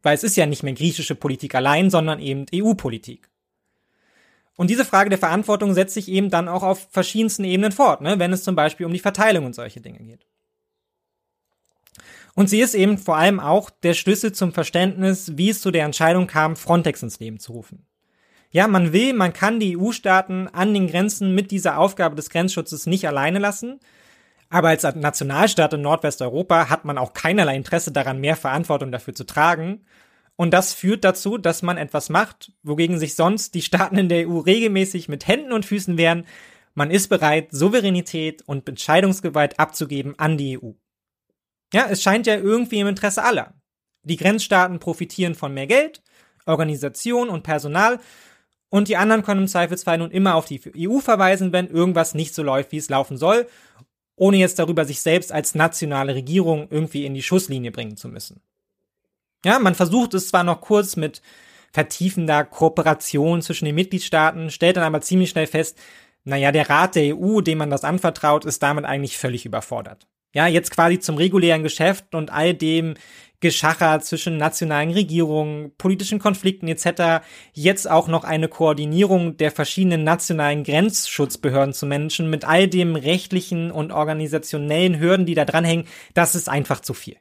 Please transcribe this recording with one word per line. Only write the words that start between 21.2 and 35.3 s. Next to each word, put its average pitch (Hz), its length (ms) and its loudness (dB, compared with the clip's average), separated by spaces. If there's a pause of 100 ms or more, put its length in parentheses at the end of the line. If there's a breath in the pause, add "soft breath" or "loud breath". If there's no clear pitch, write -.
mit 190 160 0
dieser 185 260 -2
Aufgabe 175 400 0
des 151 140 -12
Grenzschutzes 170 560 -4
nicht 180 200 -2
alleine 147 320 0
lassen. 208 420 -6 (680 soft breath)
Aber 165 180 4
als 160 140 2
Nationalstaat 151 880 0
in 147 80 -4
Nordwesteuropa 147 880 0
hat 160 160 0
man 147 140 -6
auch 127 160 -6
keinerlei 165 420 0
Interesse 160 360 -4
daran, 135 280 -2
mehr 151 160 0
Verantwortung 143 560 -4
dafür 123 220 -12
zu - 100 -12
tragen. 165 640 0 (500 soft breath)
Und 170 160 2
das 185 220 2
führt 202 300 0
dazu, 202 340 0
dass 180 240 -2
man 175 160 -2
etwas 147 320 -6
macht, 196 420 -2 (100)
wogegen 165 360 0
sich 151 160 -4
sonst 190 400 0
die 170 80 -4
Staaten 185 340 0
in 190 120 2
der 170 140 2
E 165 40 -2
U 170 140 -2
regelmäßig 190 680 0
mit 147 180 -8
Händen 254 260 0